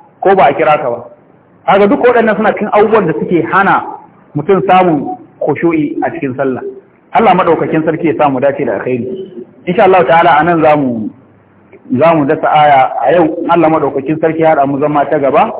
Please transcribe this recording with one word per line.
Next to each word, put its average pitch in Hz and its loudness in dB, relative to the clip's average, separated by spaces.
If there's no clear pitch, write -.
ko 190 2
ba 185 4
a 143 0
kira 151 0
ka 131 -4
ba. - -8
Haka 202 4
duk 214 0
waɗannan 226 2
suna 208 0
cikin 196 -6
abubuwan 214 2
da 160 -2
suke 170 -2
hana 180 0
mutum 170 0
samun 180 2
khushu'i 156 -2
a 127 -4
cikin 139 -8
sallah. 135 -4
Allah 196 2
maɗaukakin 160 0
sarki 165 -2
ya 151 0
sa 151 2
mu 131 -4
dace 139 -2
da 113 -2
alkhairi. - -8
Insha 180 0
Allah 185 4
ta'ala, 165 4
a 156 2
nan 170 0
za 151 4
mu, 120 -4
za 165 4
mu 151 0
dasa 151 -2
aya 143 2
a 131 2
yau. 165 0
Allah 170 2
maɗaukakin 147 -2
sarki 160 -2
ya 160 4
haɗa 143 2
mu 139 -4
zama 147 0
ta 156 0
gaba, 147 0